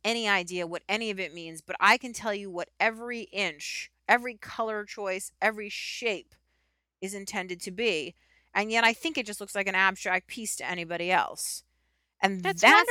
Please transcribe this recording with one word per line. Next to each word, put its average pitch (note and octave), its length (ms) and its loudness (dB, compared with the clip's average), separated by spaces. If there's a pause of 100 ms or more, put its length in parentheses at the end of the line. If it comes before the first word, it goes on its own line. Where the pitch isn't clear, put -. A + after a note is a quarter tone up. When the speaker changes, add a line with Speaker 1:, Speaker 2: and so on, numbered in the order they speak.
Speaker 1:
any A3+ 260 0
idea F3+ 360 0
what E3+ 220 -6
any A3 240 -2
of F#3+ 80 -6
it E3 140 -6
means, E3 280 -12
but - 180 -10
I G#3+ 180 8
can B3 160 -8
tell G#3+ 200 -4
you G3+ 160 -8
what E3+ 200 -6 (100)
every A3+ 520 -2
inch, F3+ 600 -4 (160)
every A#3+ 280 4
color G#3+ 500 -4
choice, F#3+ 460 -6 (100)
every G#3+ 280 2
shape - 640 -4 (680)
is F#3+ 120 -6
intended F#3 480 -8
to F#3+ 100 -10
be. F3+ 440 -2 (380)
And G#3 180 0
yet A3+ 120 4
I A#3 80 6
think D#4 260 -4
it A#3+ 80 -2
just G#3 140 -10
looks G3+ 140 -12
like G3 140 0
an F#3+ 80 -2
abstract F#3 520 2
piece - 280 -8
to - 100 -8
anybody E3+ 460 -4
else. - 520 0 (580)
And F#3+ 200 2
Speaker 2:
That's F3+ 200 -2
Speaker 1:
that's D#4 300 10